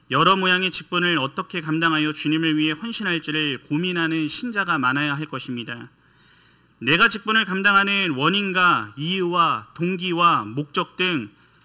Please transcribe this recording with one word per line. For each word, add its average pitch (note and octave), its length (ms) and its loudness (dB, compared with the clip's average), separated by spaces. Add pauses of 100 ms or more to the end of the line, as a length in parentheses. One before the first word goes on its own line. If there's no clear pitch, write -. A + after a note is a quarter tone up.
(120)
여러 E3 240 4
모양의 F#3 360 2
직분을 F3 460 -2
어떻게 D#3+ 440 -4
감당하여 D#3 520 0
주님을 D#3 440 0
위해 D#3 160 0
헌신할지를 D#3 960 -4
고민하는 D#3+ 580 -2
신자가 F#3+ 500 -4
많아야 C#3 380 0
할 D3+ 100 -6
것입니다. A#2+ 640 -10 (960)
내가 E3+ 260 6
직분을 A3 360 0
감당하는 G3 720 2
원인과 F3 840 2
이유와 E3+ 800 0
동기와 E3+ 680 0
목적 C#3+ 520 -6
등 E3+ 320 -2 (360)